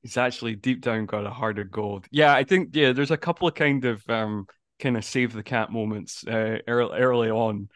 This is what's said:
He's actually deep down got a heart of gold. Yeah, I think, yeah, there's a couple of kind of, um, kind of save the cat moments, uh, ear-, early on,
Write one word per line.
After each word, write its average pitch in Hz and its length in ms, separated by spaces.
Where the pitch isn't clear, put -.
He's 123 160
actually 120 360
deep 123 280
down 110 240
got 104 180
a 101 60
heart 107 280
of 101 120
gold. 101 400
Yeah, 147 240
I 135 100
think, 185 320
yeah, 139 160
there's 139 180
a 160 60
couple 170 320
of - 60
kind 139 320
of, 113 240
um, 107 360
kind 123 200
of 104 60
save 123 280
the 107 100
cat 113 300
moments, 107 540
uh, 110 320
ear-, 120 240
early 120 380
on, 110 460